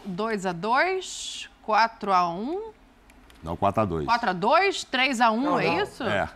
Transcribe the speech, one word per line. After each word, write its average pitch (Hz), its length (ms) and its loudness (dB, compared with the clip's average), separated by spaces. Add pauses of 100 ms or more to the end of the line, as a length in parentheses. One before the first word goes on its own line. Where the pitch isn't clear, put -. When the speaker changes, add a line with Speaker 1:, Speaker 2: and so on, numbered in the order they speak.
Speaker 1:
Dois 202 440 -4
a 180 40 -2
dois, 277 960 -2 (140)
quatro 214 500 0
a 180 160 4
um. 311 440 -6 (720)
Speaker 2:
Não, 82 120 -6
quatro 101 280 2
a - 20 2
dois. 82 200 -2
Speaker 1:
Quatro 240 260 0
a - 20 0
dois, 302 500 2
três 254 380 0
a 233 80 6
um, 220 140 0
Speaker 3:
Não, 175 160 2
Speaker 1:
é - 80 2
Speaker 3:
não. 381 160 2
Speaker 1:
isso? - 200 -8
Speaker 2:
É, 98 320 0